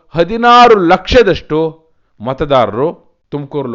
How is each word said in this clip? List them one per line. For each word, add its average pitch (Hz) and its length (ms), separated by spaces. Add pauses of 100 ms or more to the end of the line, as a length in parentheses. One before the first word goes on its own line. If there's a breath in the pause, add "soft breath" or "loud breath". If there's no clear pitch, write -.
(160 soft breath)
ಹದಿನಾರು 233 600 (160)
ಲಕ್ಷದಷ್ಟು 185 680 (640)
ಮತದಾರರು 131 680 (440)
ತುಮಕೂರು 143 440